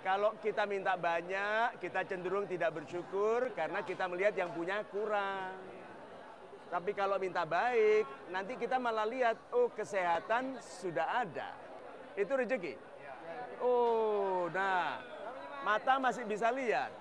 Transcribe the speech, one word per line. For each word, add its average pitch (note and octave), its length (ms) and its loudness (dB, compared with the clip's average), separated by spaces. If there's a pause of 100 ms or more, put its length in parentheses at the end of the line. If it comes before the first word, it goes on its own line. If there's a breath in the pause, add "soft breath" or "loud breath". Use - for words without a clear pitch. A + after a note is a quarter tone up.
Kalau G3+ 320 2
kita G#3 320 0
minta F#3+ 320 0
banyak, F#3+ 800 0
kita F3+ 240 -2
cenderung F#3+ 400 -2
tidak E3+ 320 0
bersyukur G3 800 0
karena E3 240 -2
kita F#3 240 -4
melihat F3+ 320 2
yang F3 160 0
punya F#3+ 400 -2
kurang. G3 640 -2 (1120)
Tapi F3 240 -2
kalau G3 240 2
minta F3+ 320 0
baik, G#3+ 560 6 (240)
nanti F#3+ 320 -6
kita B3 160 0
malah A3 320 2
lihat, A#3+ 320 2 (160)
oh, A#3+ 160 4
kesehatan G#3 880 0
sudah F3 640 -2
ada. B2 320 -6 (640)
Itu G3+ 160 2
rezeki. G3+ 400 0 (880)
Oh, G#3+ 880 4
nah, F3+ 480 2 (640)
mata C4 320 4
masih B3 320 0
bisa G#3+ 240 2
lihat. F#3+ 480 0